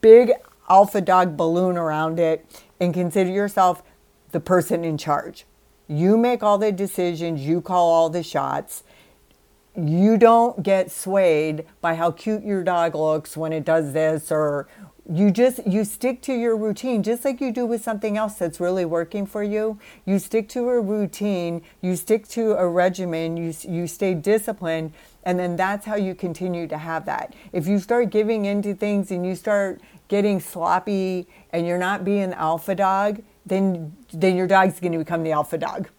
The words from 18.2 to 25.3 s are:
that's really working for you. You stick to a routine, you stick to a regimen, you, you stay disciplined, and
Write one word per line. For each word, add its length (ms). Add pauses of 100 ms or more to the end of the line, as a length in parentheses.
that's 240
really 260
working 400
for 160
you. 380 (260)
You 140
stick 300
to 200
a 100
routine, 840 (180)
you 140
stick 340
to 240
a 140
regimen, 680
you, 180 (140)
you 200
stay 260
disciplined, 800 (300)
and 160